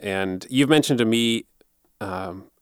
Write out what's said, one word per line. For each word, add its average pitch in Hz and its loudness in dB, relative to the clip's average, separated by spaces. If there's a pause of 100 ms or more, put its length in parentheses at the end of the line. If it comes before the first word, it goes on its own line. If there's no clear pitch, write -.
And 95 -4
you've 135 2
mentioned 147 4
to 117 2
me, 117 0 (540)
um, 95 -10 (100)